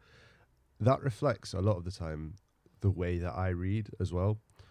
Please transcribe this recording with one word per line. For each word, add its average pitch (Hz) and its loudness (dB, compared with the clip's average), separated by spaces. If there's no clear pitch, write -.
That 127 4
reflects - -2
a 90 -2
lot 101 4
of 85 -8
the 90 -8
time 78 -8
the 101 6
way 90 0
that 87 -4
I 92 0
read 95 -2
as 85 0
well. 98 2